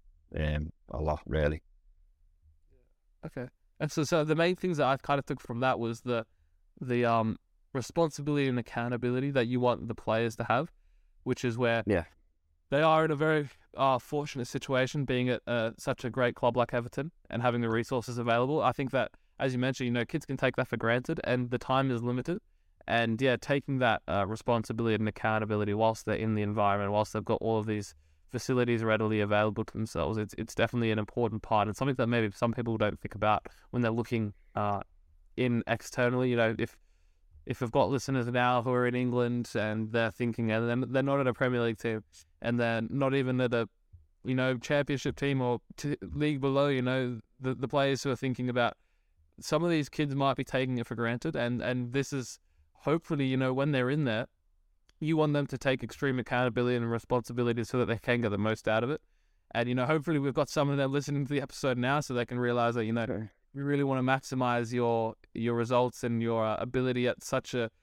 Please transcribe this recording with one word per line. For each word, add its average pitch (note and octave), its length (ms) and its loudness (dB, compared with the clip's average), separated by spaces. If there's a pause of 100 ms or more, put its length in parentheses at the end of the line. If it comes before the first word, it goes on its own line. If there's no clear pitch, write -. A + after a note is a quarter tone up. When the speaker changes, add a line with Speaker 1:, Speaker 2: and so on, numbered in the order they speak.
(400)
Speaker 1:
um, D2+ 320 -2 (180)
a - 120 -6
lot, D2+ 260 -2
really. D2+ 340 0 (1600)
Speaker 2:
Okay. B2+ 220 -10 (320)
And D3 120 -4
so, D#3 120 0
so D#3 200 2
the D#3 120 2
main E3+ 200 2
things F3 220 -2
that C#3+ 80 2
I C3+ 120 2
kind C#3+ 220 0
of - 60 -6
took C#3 160 -6
from A#2 180 -8
that B2+ 200 2
was A#2 220 -4
the, A#2 240 -2 (540)
the, A#2+ 260 0
um, A2+ 320 2 (360)
responsibility D3 760 0
and B2 100 0
accountability B2 760 -2
that B2+ 160 2
you B2 120 0
want A#2+ 280 0
the A#2 80 -6
players A2+ 420 0
to A2+ 80 -4
have, C3 260 0 (520)
which B2+ 200 -2
is A#2 140 -2
where A#2 280 2
Speaker 1:
Yeah. F#2 200 2 (640)
Speaker 2:
they C#3+ 140 2
are D#3+ 200 6
in D#3+ 80 2
a D3+ 40 2
very, D3+ 340 2 (260)
uh, C3+ 240 2
fortunate C#3+ 460 -4
situation C3+ 580 -2
being B2+ 240 0
at, B2 200 0
uh, A#2 300 0
such - 280 -6
a A#2+ 40 -2
great B2 260 0
club A#2+ 200 2
like B2 180 2
Everton B2+ 380 -4 (180)
and A#2+ 120 -2
having A#2+ 180 2
the A#2 100 0
resources A#2 480 -2
available. B2 440 2
I B2 100 4
think C3+ 200 -4
that, B2+ 200 0 (280)
as C3+ 120 0
you B2 80 -2
mentioned, B2+ 280 -2
you A#2+ 40 0
know, A#2+ 140 0
kids - 200 -6
can C3+ 120 -6
take B2+ 180 0
that C3 140 -2
for A#2 80 -2
granted B2 480 0
and B2 240 0
the B2 80 -2
time C3+ 340 0
is A#2 100 0
limited. B2+ 360 -2 (500)
And, A2+ 340 0
yeah, B2+ 140 4
taking C3+ 440 -2
that, A#2 280 4
uh, F#2+ 180 0
responsibility A2+ 680 0
and G#2+ 140 0
accountability G#2 640 0
whilst A2 320 2
they're G#2+ 100 0
in A2 200 0
the G#2 80 2
environment, G2+ 500 2
whilst G#2 180 0
they've G#2+ 140 -4
got A2+ 160 0
all A2+ 180 0
of G#2+ 60 -2
these G#2 280 -4 (380)
facilities A#2+ 520 0
readily A2 360 2
available G#2 460 2
to - 80 -16
themselves, A2 440 -2
it's, G#2 200 -4
it's - 180 -8
definitely A2+ 360 2
an G#2+ 80 2
important A2 420 -2
part G#2 260 2
and G#2 80 -4
something C3+ 200 0
that A#2+ 120 0
maybe A2+ 260 2
some A#2 200 0
people A#2 240 -2
don't G#2 240 0
think - 140 -12
about G#2 320 2 (240)
when B2 100 -2
they're A2+ 100 2
looking, A2 420 -2 (220)
uh, G#2 240 0 (560)
in A#2+ 320 0
externally. B2 640 0
You A#2+ 80 2
know, A2+ 200 2
if, - 200 -4 (680)
if - 160 -6
we've A#2 100 -2
got A2+ 180 4
listeners C3 380 -2
now B2 340 2
who B2+ 100 -2
are B2 160 2
in B2 80 0
England A#2+ 600 0
and G#2+ 360 -2
they're A2+ 200 2
thinking, A#2 400 -2
and A2+ 180 2
they're, A#2+ 180 0
they're C3 160 0
not C#3 160 2
at C3 80 2
a A#2+ 60 2
Premier B2 280 0
League A#2 160 0
team, A2 260 -4 (380)
and A#2+ 180 0
they're A#2 300 2
not C3+ 260 0
even B2+ 260 0
at B2 120 2
a, A#2 140 0 (560)
you C3 120 -2
know, C3 220 2
championship C#3+ 580 0
team C#3 260 0
or B2 180 0 (180)
t-, D3 240 -4
league C#3+ 400 -2
below, C#3 260 2
you C3+ 140 0
know, B2+ 380 -2 (200)
the, C3 160 -2
the B2+ 120 -6
players C#3 360 0
who C#3 80 -2
are A#2+ 40 0
thinking B2+ 340 -4
about, A#2+ 240 2 (680)
some D#3 240 0
of F3 60 0
these D#3 200 0
kids C#3+ 260 -2
might C#3 220 2
be C3+ 60 -4
taking C3 340 -2
it A#2 80 -2
for A#2+ 100 -6
granted, A#2 400 -2
and, A#2+ 260 -2
and B2 320 -4
this C3+ 200 -2
is C3 260 -8 (340)
hopefully, D3+ 520 -2
you C3 120 0
know, C3 160 2
when C#3 180 0
they're B2+ 180 2
in D3 160 0
there, A#2 200 0 (720)
you D#3 180 0
want D3+ 160 4
them C#3+ 120 2
to C3 120 -8
take C3 260 0
extreme B2+ 360 -2
accountability B2 560 2
and A#2 140 0
responsibility A#2+ 760 0
so B2+ 140 -2
that B2 80 4
they A2 120 0
can A#2+ 240 0
get A2+ 80 2
the G2+ 80 0
most G#2+ 300 0
out A2 160 4
of B2 60 -4
it. D3+ 120 -4 (520)
And, A#2+ 160 0
you B2 60 0
know, B2+ 100 2
hopefully D#3 340 2
we've C#3 140 0
got C#3+ 160 0
some C#3+ 200 2
of C#3 80 0
them C3+ 140 0
listening C#3+ 360 -2
to C#3+ 60 -4
the C3+ 80 0
episode C3 360 -2
now C3 220 2
so C#3 140 -6
they A#2+ 120 0
can B2 140 -6
realise A#2+ 360 2
that, A2+ 100 0
you A2+ 80 0
know, A#2 120 0
Speaker 1:
Sure. A2 260 -6 (220)
Speaker 2:
we C#3 100 -8
really C#3+ 200 2
wanna C3 200 0
maximise B2+ 680 0
your, A#2 440 0 (180)
your A#2 220 0
results B2 480 2
and A#2 180 0
your, A2+ 240 0
uh, G#2+ 120 0
ability B2 500 0
at - 160 -2
such - 300 -4
a A#2 160 -2 (140)